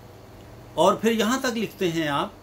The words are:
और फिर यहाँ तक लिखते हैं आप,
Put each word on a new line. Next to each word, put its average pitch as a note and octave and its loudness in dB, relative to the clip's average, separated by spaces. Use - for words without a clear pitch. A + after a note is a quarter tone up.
और F#3 6
फिर A3 0
यहाँ A3+ 0
तक B3 -2
लिखते G3 -2
हैं D#3+ 0
आप, D3+ -2